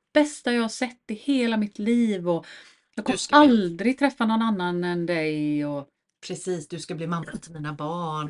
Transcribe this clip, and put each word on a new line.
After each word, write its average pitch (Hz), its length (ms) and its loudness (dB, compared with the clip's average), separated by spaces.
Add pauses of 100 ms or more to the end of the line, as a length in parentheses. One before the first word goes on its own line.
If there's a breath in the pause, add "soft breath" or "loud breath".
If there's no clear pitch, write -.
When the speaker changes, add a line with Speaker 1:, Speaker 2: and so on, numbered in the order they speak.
(140)
Speaker 1:
bästa 294 400 2
jag 240 80 2
har 226 80 -2
sett - 420 -8
i - 20 -6
hela 233 440 0
mitt 208 220 -2
liv 208 500 2
och 165 160 0 (500 loud breath)
jag 214 100 -6
Speaker 2:
Du - 0 -
Speaker 1:
kommer 190 120 0
Speaker 2:
ska - 220 4
bli 294 100 10
Speaker 1:
aldrig 208 500 2
träffa 269 260 0
någon 220 160 2
annan 180 420 0
än 175 220 -2
dig" 151 600 0
och 143 220 -6 (400)
Speaker 2:
Precis, 180 400 -6
"Du 165 120 -10
ska 170 160 -10
bli 160 120 -6
mamma 165 240 -4
till - 220 -14
mina 151 200 -8
barn" 156 560 -6